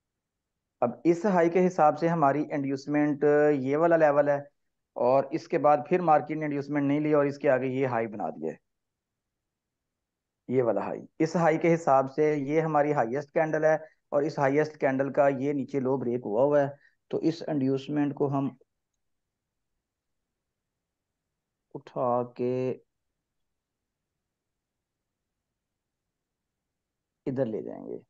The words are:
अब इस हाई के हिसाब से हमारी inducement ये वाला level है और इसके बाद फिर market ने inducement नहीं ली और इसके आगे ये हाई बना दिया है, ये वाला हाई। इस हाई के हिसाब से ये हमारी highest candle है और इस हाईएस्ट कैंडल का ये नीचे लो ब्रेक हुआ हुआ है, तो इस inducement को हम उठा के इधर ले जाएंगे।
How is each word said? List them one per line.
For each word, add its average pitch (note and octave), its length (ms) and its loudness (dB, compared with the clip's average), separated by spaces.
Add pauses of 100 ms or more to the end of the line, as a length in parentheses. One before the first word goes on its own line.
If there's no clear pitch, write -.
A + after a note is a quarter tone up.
(840)
अब A#2 220 -4
इस E3 200 2
हाई F3 240 4
के F3+ 100 2
हिसाब E3 360 4
से E3 120 -2
हमारी D3+ 360 2
inducement D3 800 -2 (360)
ये C3 160 -2
वाला E3 200 4
level D3 340 4
है C#3+ 180 -2 (480)
और C3 380 2
इसके D#3+ 240 -4
बाद D3 320 4
फिर F3+ 120 0
market D#3 360 2
ने D#3 80 -6
inducement C#3+ 420 -2
नहीं D3 140 0
ली D3+ 120 0
और C#3+ 140 4
इसके C#3+ 200 -4
आगे C3 200 2
ये C3 180 -2
हाई A#2 220 -2
बना G#2 220 -8
दिया D#2 220 -8
है, - 80 -16 (1900)
ये B2+ 120 2
वाला G#2+ 200 0
हाई। - 260 -8 (120)
इस D#3+ 160 -2
हाई E3 220 2
के E3 120 0
हिसाब C#3 400 2
से D3+ 260 0
ये D3 260 -2
हमारी D3+ 300 0
highest C3+ 380 -2
candle D#3 360 -2
है D#3 200 0 (260)
और - 140 0
इस D#3 140 -6
हाईएस्ट D3 380 0
कैंडल C3+ 320 0
का C#3 180 2
ये C#3 260 -2
नीचे C#3 260 -4
लो C3 180 0
ब्रेक A#2+ 260 -4
हुआ G#2+ 200 0
हुआ D3 180 4
है, C#3 160 -2 (320)
तो C3 100 -4
इस - 300 -2
inducement C#3 640 -2
को C#3+ 140 -2
हम C#3 300 -4 (3250)
उठा B2 480 -4
के B2+ 680 -6 (4000)
इधर C3 180 -2
ले G#2 180 -6
जाएंगे। A1 360 -12 (100)